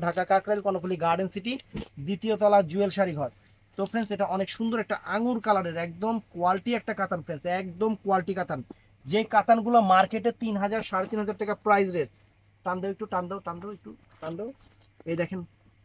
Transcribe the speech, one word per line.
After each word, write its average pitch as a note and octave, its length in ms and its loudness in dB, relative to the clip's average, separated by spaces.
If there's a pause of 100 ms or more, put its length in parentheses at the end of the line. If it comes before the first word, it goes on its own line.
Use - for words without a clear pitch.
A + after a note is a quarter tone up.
ঢাকা F3 180 0
কাকরাইল G3+ 360 2
কর্ণফুলী F#3 360 -2
গার্ডেন E3+ 320 0
সিটি, G3+ 240 -6 (540)
দ্বিতীয় G#3 300 -2
তলা G#3 260 6
জুয়েল F#3 340 0
শাড়ি F#3 240 0
ঘর। B2+ 100 -4 (460)
তো F#3+ 140 -4
ফ্রেন্ডস, A3+ 260 -2
এটা F#3+ 100 0 (100)
অনেক F#3+ 200 -2
সুন্দর A3+ 280 -2
একটা - 120 -4 (180)
আঙুর A#3 320 0
কালারের F3+ 300 2 (100)
একদম F#3+ 280 -2 (180)
কোয়ালিটি F3+ 380 0 (100)
একটা - 200 -4
কাতান F#3 220 -2
ফ্রেন্ডস, D#3 220 -8 (160)
একদম F#3+ 300 -2 (120)
কোয়ালিটি F#3+ 320 0
কাতান। F3 260 -4 (440)
যে F3 160 0 (140)
কাতানগুলো A3+ 440 6 (140)
মার্কেটে G3 380 4 (120)
তিন A3 200 -2
হাজার, G#3 280 0
সাড়ে F#3+ 200 0
তিন G#3+ 120 -2
হাজার G3+ 200 -4
টাকা G#3 120 -2 (120)
প্রাইস G3 300 4
রেঞ্জ। D3 160 -2 (520)
টান F#3 160 -2
দাও G3 140 -4
একটু, G#3+ 120 -10
টান F#3 220 -2
দাও, G3 180 -6
টান E3+ 140 -6
দাও G3+ 160 -12
একটু, G#3+ 140 -18 (300)
টান D#3+ 180 -8
দাও। A3 100 -8 (640)
এই E3+ 100 -2
দেখেন, F3 200 -6 (440)